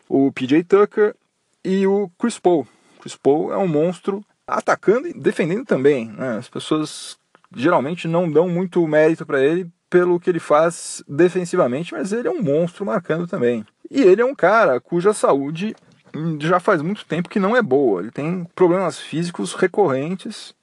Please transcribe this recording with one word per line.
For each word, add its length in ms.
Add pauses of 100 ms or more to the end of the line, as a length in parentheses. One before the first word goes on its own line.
o 240
P 140
J 160
Tucker 520 (500)
e 220
o 220 (100)
Chris 200
Paul. 280 (340)
Chris 160
Paul 360
é 60
um 100
monstro 560 (220)
atacando 640
e 40
defendendo 540
também, 400
né? 320
As 100
pessoas 680 (360)
geralmente 520
não 240
dão 180
muito 380
mérito 400
pra 160
ele 260 (220)
pelo 280
que 120
ele 100
faz 680
defensivamente, 840
mas 180
ele 160
é 40
um 120
monstro 440
marcando 400
também. 380 (240)
E 120
ele 200
é 40
um 100
cara 460
cuja 320
saúde 640 (640)
já 180
faz 240
muito 220
tempo 240
que 100
não 160
é 80
boa. 380
Ele 100
tem 440
problemas 440
físicos 560
recorrentes, 1080